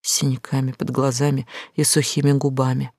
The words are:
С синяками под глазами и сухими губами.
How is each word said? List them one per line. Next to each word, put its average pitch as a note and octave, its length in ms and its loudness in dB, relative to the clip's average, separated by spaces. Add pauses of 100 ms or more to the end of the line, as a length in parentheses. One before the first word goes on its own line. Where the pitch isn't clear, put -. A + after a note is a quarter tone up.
С - 80 -6
синяками C3 600 -2
под - 180 -6
глазами C3 560 0 (280)
и D3+ 100 0
сухими C#3+ 480 2
губами. C3 680 0